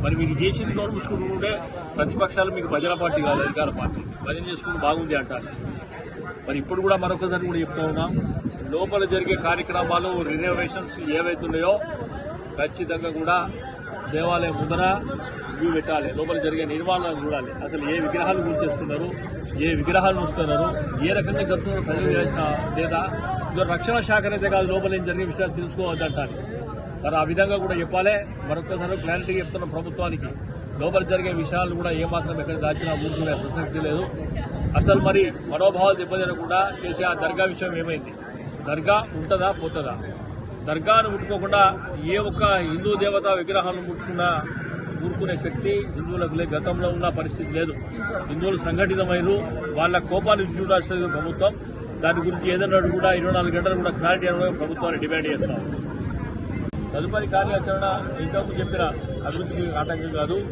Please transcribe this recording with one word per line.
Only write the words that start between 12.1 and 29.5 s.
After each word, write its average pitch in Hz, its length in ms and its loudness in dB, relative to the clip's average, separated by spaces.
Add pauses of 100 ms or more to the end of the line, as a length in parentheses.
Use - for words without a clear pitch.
ఖచ్చితంగా 165 500 -2 (100)
కూడా 170 180 2 (760)
దేవాలయం 170 460 0
ముందర 165 240 0 (760)
వ్యూ 165 180 4
పెట్టాలి, 151 400 0
లోపల 160 280 0
జరిగే 160 280 0
నిర్మాణాలను 175 500 0
చూడాలి, 143 280 -2 (160)
అసలు 151 160 -4 (100)
ఏ - 20 0 (100)
విగ్రహాలు - 440 2
గుర్తిస్తున్నారు, 175 580 -2 (580)
ఏ 170 140 4
విగ్రహాలు 185 440 4
ఉంచుతున్నారు, 165 440 2 (400)
ఏ 185 120 4
రకంగా 196 320 0
జరుగుతుందో 185 360 0
ప్రజలు 160 300 2
చేసిన 156 260 0 (340)
లేదా 165 240 0 (520)
ఇదో 180 100 2 (100)
రక్షణ 226 240 0 (120)
శాఖ 214 140 6 (120)
అయితే 196 200 0
కాదు 185 180 4
లోపల 190 240 2
ఏం 180 120 -2
జరిగే 180 220 0
విషయాలు 185 280 -2
తెలుసుకోవద్దంటారు. 160 760 -2 (680)
మరి 156 120 0
ఆ 156 140 6
విధంగా 196 340 4
కూడా 185 160 0
చెప్పాలి. 185 340 4 (360)
మరొకసారి 175 520 -2
క్లారిటీగా 180 380 -2
చెప్తున్న 175 340 -4